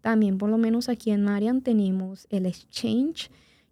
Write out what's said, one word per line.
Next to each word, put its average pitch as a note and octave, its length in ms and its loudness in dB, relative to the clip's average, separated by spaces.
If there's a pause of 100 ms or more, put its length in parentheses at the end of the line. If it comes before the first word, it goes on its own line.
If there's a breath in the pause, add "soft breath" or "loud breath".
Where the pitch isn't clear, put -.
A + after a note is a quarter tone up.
También, G#3+ 360 2
por G#3 120 0
lo A3 80 2
menos A3+ 300 0
aquí A3+ 220 -2
en G3+ 140 2
Marian, G#3+ 380 0
tenemos F#3+ 680 -2
el F#3 160 -2
exchange, A#3 840 -4 (420 soft breath)